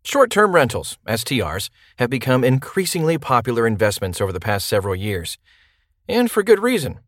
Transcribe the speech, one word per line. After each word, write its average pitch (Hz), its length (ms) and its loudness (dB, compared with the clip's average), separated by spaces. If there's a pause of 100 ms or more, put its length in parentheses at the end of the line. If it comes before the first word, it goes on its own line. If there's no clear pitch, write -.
Short-term 214 540 2
rentals, 117 500 0
S 117 180 -2
T 117 200 -2
Rs, 82 260 -6 (280)
have 120 120 0
become 127 340 0
increasingly 160 760 0
popular 117 480 0
investments 104 520 0
over 95 120 -2
the 90 80 -6
past 101 280 -2
several 98 280 0
years, 95 420 -6 (720)
and 240 240 0
for 220 100 0
good 202 180 4
reason. 214 480 -2